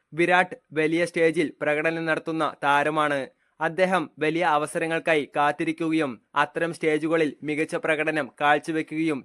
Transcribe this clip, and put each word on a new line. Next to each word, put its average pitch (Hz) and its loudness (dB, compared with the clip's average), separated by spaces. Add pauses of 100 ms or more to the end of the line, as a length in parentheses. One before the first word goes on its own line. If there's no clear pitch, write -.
(140)
"വിരാട് 180 2 (200)
വലിയ 160 2
സ്റ്റേജിൽ 165 2 (120)
പ്രകടനം 156 0
നടത്തുന്ന 160 -2 (200)
താരമാണ്. 147 2 (380)
അദ്ദേഹം 170 2 (160)
വലിയ 156 0
അവസരങ്ങൾക്കായി 160 0 (100)
കാത്തിരിക്കുകയും 156 0 (220)
അത്തരം 160 0
സ്റ്റേജുകളിൽ 156 0 (120)
മികച്ച 151 -4
പ്രകടനം 156 -2
കാഴ്ചവെക്കുകയും 151 0